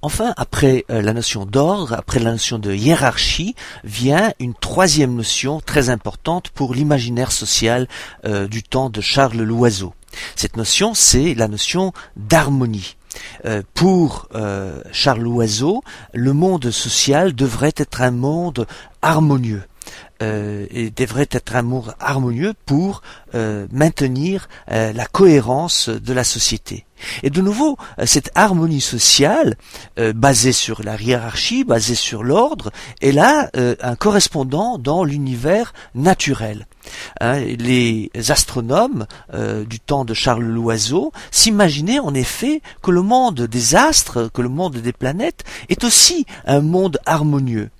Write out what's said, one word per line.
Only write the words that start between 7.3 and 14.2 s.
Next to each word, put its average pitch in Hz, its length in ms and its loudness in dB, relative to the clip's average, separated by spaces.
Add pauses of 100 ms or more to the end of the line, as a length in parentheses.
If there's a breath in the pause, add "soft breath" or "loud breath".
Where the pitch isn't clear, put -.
social, 117 560 0 (380 loud breath)
euh, 101 220 -2
du 110 160 -8
temps 131 260 -2
de 107 120 -8
Charles 117 400 0
Loiseau. 110 520 2 (420 loud breath)
Cette - 200 -4
notion, 175 380 0
c'est 151 400 4
la 113 140 0
notion 180 460 -2 (220 loud breath)
d'harmonie. 127 800 0 (500 loud breath)
Euh, 107 180 -2 (100)
pour, 175 640 2